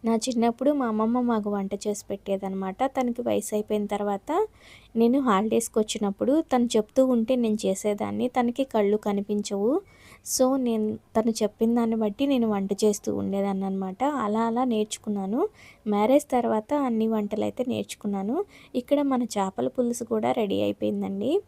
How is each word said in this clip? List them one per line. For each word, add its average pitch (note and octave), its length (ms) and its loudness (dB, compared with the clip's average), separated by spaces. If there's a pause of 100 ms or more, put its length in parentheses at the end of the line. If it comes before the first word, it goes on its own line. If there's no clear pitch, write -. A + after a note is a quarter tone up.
నా A3+ 100 2 (120)
చిన్నప్పుడు A#3 440 2 (100)
మా B3+ 120 0
అమ్మమ్మ A3+ 300 2 (100)
మాకు G#3 240 0
వంట G3 180 -4 (120)
చేసి G#3 260 -4
పెట్టేదన్నమాట. F#3+ 680 -4 (180)
తనకి B3 320 -2
వయసు G#3 300 -2
అయిపోయిన G#3+ 360 -2
తర్వాత G3+ 360 -4 (680)
నేను A#3 220 4 (100)
హాలిడేస్కి A3 540 2
వచ్చినప్పుడు G#3+ 540 0 (160)
తను A#3+ 240 2
చెప్తూ A3 280 2 (120)
ఉంటే A#3 280 2
నేను G#3+ 220 0
చేసేదాన్ని. G#3 600 -2 (100)
తనకి A#3+ 360 0
కళ్ళు G#3+ 340 4
కనిపించవు. G3+ 640 0 (600)
So, B3+ 140 4 (180)
నేను, A3 220 0 (280)
తను A3+ 160 2 (100)
చెప్పిన A3+ 340 0
దాన్ని A#3 260 0
బట్టి G#3+ 220 -2 (100)
నేను A#3+ 220 2
వంట G3 160 -2 (120)
చేస్తూ G#3+ 260 0 (120)
ఉండేదాన్ని G3 480 -2
అనమాట. F#3+ 320 -4 (240)
అలా G#3+ 240 0
అలా A#3 140 0 (100)
నేర్చుకున్నాను. G#3+ 680 -2 (540)
మ్యారేజ్ A3+ 420 4
తర్వాత A3+ 380 0 (140)
అన్ని A3 280 0
వంటలైతే G#3+ 480 -2 (100)
నేర్చుకున్నాను. G3+ 640 -4 (460)
ఇక్కడ C#4+ 180 0 (140)
మన B3 100 0 (140)
చేపల G3 300 -2 (100)
పులుసు A#3+ 360 -2
కూడా A3 180 0 (100)
రెడీ G3 260 0
అయిపోయిందండి. G3+ 640 -2 (160)